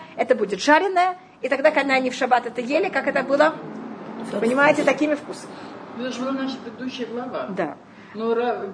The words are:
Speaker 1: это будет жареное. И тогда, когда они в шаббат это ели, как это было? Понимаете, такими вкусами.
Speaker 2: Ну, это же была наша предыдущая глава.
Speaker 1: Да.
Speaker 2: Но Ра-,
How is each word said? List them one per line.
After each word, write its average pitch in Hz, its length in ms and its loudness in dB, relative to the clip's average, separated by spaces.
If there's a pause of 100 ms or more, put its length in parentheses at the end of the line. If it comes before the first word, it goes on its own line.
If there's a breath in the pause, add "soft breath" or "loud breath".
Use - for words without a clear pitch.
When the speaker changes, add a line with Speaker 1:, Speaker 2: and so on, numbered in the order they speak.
(160 loud breath)
Speaker 1:
это - 180 4
будет 196 260 -2
жареное. 359 560 4 (240 loud breath)
И 254 80 -4
тогда, 277 220 4
когда 277 240 2
они 262 160 2
в - 40 -8
шаббат 247 320 2
это 226 140 -8
ели, 302 300 0
как 269 160 0
это 277 160 0
было? 294 320 4 (840)
Понимаете, 285 440 4
такими 285 300 2
вкусами. - 380 -10 (440 loud breath)
Speaker 2:
Ну, 240 80 -6
это 254 100 -4
же 233 60 -8
была 269 120 -2
наша 262 260 -4
предыдущая 233 480 -8
глава. 226 420 -6
Speaker 1:
Да. 180 280 -4 (380 loud breath)
Speaker 2:
Но 226 200 0
Ра-, 233 400 -2